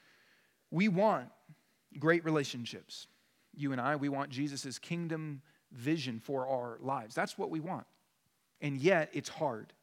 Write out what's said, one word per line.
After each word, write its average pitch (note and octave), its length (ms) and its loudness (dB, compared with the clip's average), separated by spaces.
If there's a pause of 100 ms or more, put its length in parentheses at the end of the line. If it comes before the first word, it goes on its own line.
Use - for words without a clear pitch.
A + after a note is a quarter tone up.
(680)
We F#3 180 4
want F3+ 400 4 (720)
great E3 240 6
relationships. C3 840 -2 (460)
You C#3+ 200 -2
and B2 80 0
I, C#3+ 160 2
we C#3 100 0
want C#3 220 -2
Jesus' C#3 500 -4
kingdom D#3+ 640 -6 (320)
vision B2+ 460 -2
for C3 280 -2
our B2 340 -2
lives. B2 340 -4
That's F#3+ 220 -2
what F#3+ 120 -2
we D#3+ 120 -2
want. D#3+ 260 -6 (720)
And D3 160 -2
yet, D#3 380 6
it's D3 160 -4
hard. C3 420 -4 (120)